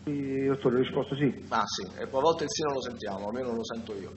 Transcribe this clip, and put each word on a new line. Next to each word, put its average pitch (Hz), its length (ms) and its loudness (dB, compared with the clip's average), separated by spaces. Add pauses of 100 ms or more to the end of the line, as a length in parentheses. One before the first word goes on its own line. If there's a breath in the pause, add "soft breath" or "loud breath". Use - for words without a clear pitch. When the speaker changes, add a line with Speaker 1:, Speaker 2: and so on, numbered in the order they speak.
Speaker 1:
Sì, 135 420 -2
dottore, 135 300 4
ho - 20 6
risposto 127 360 2
sì. 135 340 0
Speaker 2:
Ah, 113 180 4
sì, 101 200 -4 (120)
e - 40 -6
a 117 40 -4
volte 156 380 4
il 143 60 -2
sì - 120 -2
non 143 120 0
lo 131 80 0
sentiamo, 104 460 -6
almeno 123 200 -2
non 113 80 -2
lo 113 80 -2
sento 110 300 -6
io. 90 220 -8